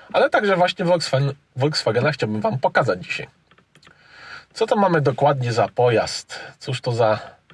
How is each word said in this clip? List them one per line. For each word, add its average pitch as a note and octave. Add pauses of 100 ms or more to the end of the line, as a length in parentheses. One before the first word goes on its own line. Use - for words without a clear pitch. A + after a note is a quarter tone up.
(140)
Ale A#3
także G#3
właśnie F3
Volkswagen-, C#3+ (220)
Volkswagena B2+
chciałbym G#2+
Wam E3+
pokazać F#2
dzisiaj. - (1300)
Co A3
to A#3
mamy F3+
dokładnie C3+
za A2
pojazd? - (200)
Cóż C3
to B2+
za A2 (340)